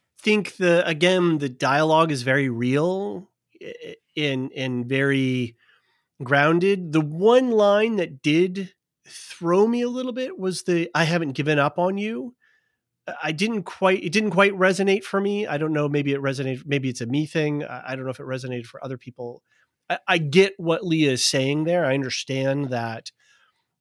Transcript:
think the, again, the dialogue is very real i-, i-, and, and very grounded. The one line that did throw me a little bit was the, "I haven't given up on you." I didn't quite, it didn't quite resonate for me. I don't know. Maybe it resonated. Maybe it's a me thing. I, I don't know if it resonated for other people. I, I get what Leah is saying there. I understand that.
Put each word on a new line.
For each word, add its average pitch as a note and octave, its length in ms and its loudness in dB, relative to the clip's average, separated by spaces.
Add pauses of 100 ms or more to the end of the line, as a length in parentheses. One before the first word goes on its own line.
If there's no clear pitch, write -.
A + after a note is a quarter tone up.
(200)
think G#3+ 360 0
the, F3 320 4
again, E3+ 520 2
the C#3+ 100 -2
dialogue D#3 640 2
is B2 100 -6
very C3 260 2
real F3 800 -2 (320)
i-, - 120 -14 (100)
i-, - 120 -16 (220)
and, C3+ 360 -2
and B2+ 320 -4
very C3 680 0 (680)
grounded. E3 680 2
The D#3+ 80 4
one G#3+ 500 4
line G#3+ 460 4
that D#3 240 -4
did F3+ 520 0 (340)
throw F3+ 600 0
me A#3+ 140 0
a A#3+ 80 -2
little B3+ 240 -6
bit B3+ 260 -6
was F#3 240 -4
the, E3+ 320 0
"I D#3 80 4
haven't E3 300 0
given D3 260 0
up C#3+ 180 0
on F#3 200 0
you." A#3 360 -6 (880)
I D#3 120 -4
didn't G3+ 300 -2
quite, F#3+ 400 0
it F3+ 100 -4
didn't G#3+ 180 0
quite G3 220 4
resonate F#3+ 500 2
for - 180 -4
me. G#3 240 -2
I D3 120 -4
don't D#3 160 -2
know. D3 160 0
Maybe C#3+ 240 0
it C#3 80 -2
resonated. C3+ 440 -4
Maybe C#3 240 -2
it's B2 120 -8
a A#2+ 40 -4
me C#3+ 220 -2
thing. D3+ 360 -2
I, B2+ 280 -12
I C3 40 -6
don't C3 100 -10
know C3 60 -4
if B2 100 -14
it C#3 40 -14
resonated B2+ 400 -8
for - 180 -18
other C3 140 -8
people. A#2+ 460 -14 (460)
I, F3+ 180 -4
I F#3 100 2
get E3+ 400 4
what E3 280 -2
Leah D#3+ 260 2
is B2 140 0
saying C#3+ 400 0
there. E3+ 200 2
I C3 80 2
understand C3+ 760 -2
that. A#2 420 -6 (680)